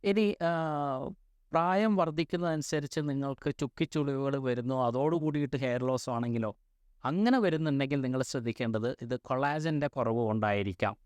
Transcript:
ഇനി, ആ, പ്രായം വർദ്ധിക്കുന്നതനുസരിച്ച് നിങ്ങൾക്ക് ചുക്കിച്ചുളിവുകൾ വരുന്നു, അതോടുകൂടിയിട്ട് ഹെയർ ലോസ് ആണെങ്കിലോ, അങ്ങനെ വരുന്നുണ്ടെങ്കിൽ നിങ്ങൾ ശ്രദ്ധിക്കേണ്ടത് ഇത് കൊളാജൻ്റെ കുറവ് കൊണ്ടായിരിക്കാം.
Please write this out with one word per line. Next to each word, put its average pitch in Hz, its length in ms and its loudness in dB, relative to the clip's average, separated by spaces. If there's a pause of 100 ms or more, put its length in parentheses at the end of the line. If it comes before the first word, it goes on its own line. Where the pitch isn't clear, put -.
ഇനി, 208 400 4
ആ, 170 80 2 (1000)
പ്രായം 190 440 4
വർദ്ധിക്കുന്നതനുസരിച്ച് 156 1040 0
നിങ്ങൾക്ക് 139 600 -2
ചുക്കിച്ചുളിവുകൾ 139 760 -2
വരുന്നു, 127 380 -2
അതോടുകൂടിയിട്ട് 143 840 0
ഹെയർ 123 260 0
ലോസ് 127 280 -2
ആണെങ്കിലോ, 117 460 -2 (480)
അങ്ങനെ 208 340 2
വരുന്നുണ്ടെങ്കിൽ 151 640 2
നിങ്ങൾ 131 220 -2
ശ്രദ്ധിക്കേണ്ടത് 117 800 -2
ഇത് 123 180 -6
കൊളാജൻ്റെ 147 680 -2
കുറവ് 117 300 0
കൊണ്ടായിരിക്കാം. 107 880 0